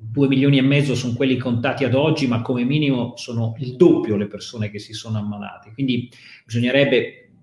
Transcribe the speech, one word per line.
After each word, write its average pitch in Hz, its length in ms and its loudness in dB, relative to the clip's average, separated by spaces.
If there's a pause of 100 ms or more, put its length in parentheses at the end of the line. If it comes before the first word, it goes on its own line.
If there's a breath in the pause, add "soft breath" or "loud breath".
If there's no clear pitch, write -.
Due 135 240 0
milioni 135 320 4
e 131 40 4
mezzo 139 340 2
sono 120 160 -4
quelli 131 240 0
contati 127 480 -2
ad 117 100 0
oggi, 151 320 2
ma 113 160 0
come 123 220 -2
minimo 139 520 0
sono 113 420 -6
il 123 180 -10
doppio 110 400 6
le 101 100 -2
persone 104 440 -8
che 101 100 -12
si - 120 -18
sono 110 260 -8
ammalate. 104 540 -10
Quindi 127 380 -4 (340 loud breath)
bisognerebbe, 120 840 2 (160)